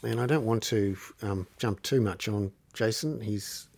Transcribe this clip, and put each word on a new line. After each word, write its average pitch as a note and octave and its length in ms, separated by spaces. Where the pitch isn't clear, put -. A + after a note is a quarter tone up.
and A#2 180
I B2 60
don't C#3+ 180
want A2+ 180
to, G2+ 320
um, G2 240
jump G#2+ 240
too C3+ 180
much G2 280
on G#2 240
Jason, C3+ 460
he's, G#2 560